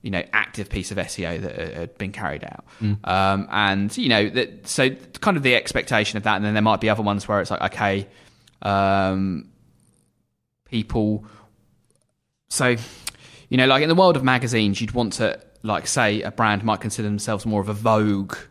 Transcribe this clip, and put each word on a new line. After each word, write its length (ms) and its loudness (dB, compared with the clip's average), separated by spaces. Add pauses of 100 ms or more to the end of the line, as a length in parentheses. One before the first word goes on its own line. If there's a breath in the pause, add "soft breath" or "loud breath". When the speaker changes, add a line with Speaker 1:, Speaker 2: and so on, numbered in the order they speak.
Speaker 1:
you 80 -8
know, 220 -2
active 360 -2
piece 220 -6
of 80 -4
S 220 -6
E 60 -4
O 120 -6
that, 220 -8
uh, 200 -10
had 180 -12
been 120 -6
carried 320 -8
out. 220 -16 (180 loud breath)
Speaker 2:
Mm. 240 -2
Speaker 1:
Um, 440 2
and, 460 0
you 120 -2
know, 220 4
that, 360 -4
so 240 2 (300)
kind 160 2
of 80 -2
the 100 6
expectation 600 0
of 80 -6
that, 120 4
and 80 -2
then 100 0
there 100 2
might 160 4
be 100 2
other 120 0
ones 260 -2
where 120 2
it's 100 -6
like, 100 -4 (140)
okay, 340 0 (540 soft breath)
um, 840 0 (1200)
people, 560 -2 (1200 loud breath)
so, 280 2 (760 loud breath)
you 60 2
know, 100 6
like, 180 4
in 40 2
the 60 4
world 220 6
of 80 -2
magazines, 560 2
you'd 120 -4
want 220 -2
to, 240 0 (240)
like, 240 -2
say 360 0
a 100 -6
brand 320 0
might 160 0
consider 260 -6
themselves 400 -4
more 140 0
of 80 -4
a 60 -4
Vogue 600 2 (160)